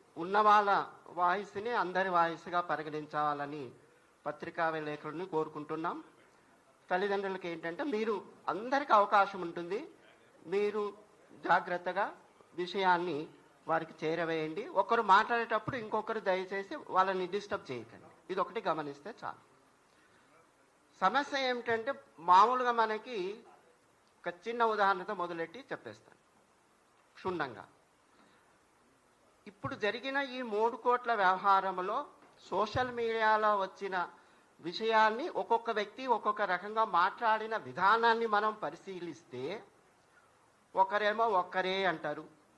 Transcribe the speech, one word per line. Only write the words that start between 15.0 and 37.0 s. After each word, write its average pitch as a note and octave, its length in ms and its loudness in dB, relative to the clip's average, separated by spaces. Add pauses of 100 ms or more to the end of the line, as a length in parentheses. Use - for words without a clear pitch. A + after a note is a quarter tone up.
మాట్లాడేటప్పుడు A3 720 4
ఇంకొకరు G#3+ 440 -4
దయచేసి F#3+ 560 -2
వాళ్ళని F#3 500 0
డిస్టర్బ్ G3 460 -6
చేయకండి. G#2 600 -14
ఇది F#3+ 80 -2
ఒకటి F3+ 200 -4
గమనిస్తే D#3+ 540 -6 (100)
చాలు. - 160 -10 (1600)
సమస్య C4 480 0
ఏమిటంటే, A#3 440 -2 (260)
మామూలుగా A3 540 6
మనకి G#3+ 680 -2 (760)
ఒక F3 160 -8 (140)
చిన్న A#3+ 160 2
ఉదాహరణతో G3+ 500 2
మొదలెట్టి E3+ 440 -6
చెప్పేస్తాను - 600 -12 (960)
క్షుణ్ణంగా. D3 540 -8 (1800)
ఇప్పుడు C4 280 -10
జరిగిన A#3 420 -2
ఈ B3+ 260 -2
మూడు A#3 340 2
కోట్ల A#3+ 380 2
వ్యవహారంలో F#3+ 920 2 (440)
సోషల్ A#3+ 420 0
మీడియాలో A3 680 2
వచ్చిన F#3+ 480 -4 (520)
విషయాన్ని A3 680 2
ఒక్కొక్క A3+ 420 0
వ్యక్తి G#3+ 360 -4
ఒక్కొక్క G#3 360 0
రకంగా G3+ 420 0
మాట్లాడిన G#3+ 720 0